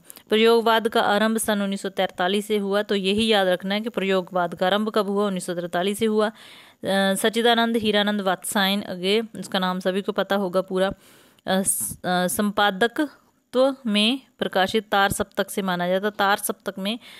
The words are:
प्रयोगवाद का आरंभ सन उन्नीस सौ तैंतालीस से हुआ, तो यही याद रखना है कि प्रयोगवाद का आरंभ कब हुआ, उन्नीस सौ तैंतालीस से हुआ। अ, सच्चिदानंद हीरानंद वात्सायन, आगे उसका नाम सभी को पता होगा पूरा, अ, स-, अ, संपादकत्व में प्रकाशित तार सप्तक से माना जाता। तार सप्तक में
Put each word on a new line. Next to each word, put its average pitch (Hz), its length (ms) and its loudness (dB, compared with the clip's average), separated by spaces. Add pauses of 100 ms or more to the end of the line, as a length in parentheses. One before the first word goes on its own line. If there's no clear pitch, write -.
(300)
प्रयोगवाद 226 580 4
का 226 140 0
आरंभ 220 360 2
सन 214 240 -2
उन्नीस 196 200 -4
सौ 196 80 -6
तैंतालीस 190 580 -2
से 214 100 0
हुआ, 196 240 0
तो 208 140 -2
यही 202 320 0
याद 196 200 4
रखना 190 280 0
है 214 60 -4
कि 233 80 -8
प्रयोगवाद 185 640 -2
का 185 100 -2
आरंभ 208 240 0
कब 208 200 0
हुआ, 202 180 0
उन्नीस 185 180 -4
सौ 180 80 -6
तैंतालीस 175 460 -2
से 226 60 0
हुआ। 214 220 2
अ, 220 60 -8 (800)
सच्चिदानंद 233 640 2
हीरानंद 208 440 0
वात्सायन, 190 640 0
आगे 190 380 -2
उसका 196 380 -6
नाम 185 200 -2
सभी 190 220 0
को 202 100 -4
पता 196 240 -2
होगा 190 260 0
पूरा, 185 260 0
अ, - 760 -6
स-, - 440 -4
अ, 180 220 0
संपादकत्व 220 1500 0 (100)
में 214 340 2 (200)
प्रकाशित 196 500 0
तार 202 220 4
सप्तक - 380 -4
से 208 120 -6
माना 175 260 -2
जाता। 190 220 0
तार 202 280 2
सप्तक - 420 -8
में 208 200 -6 (200)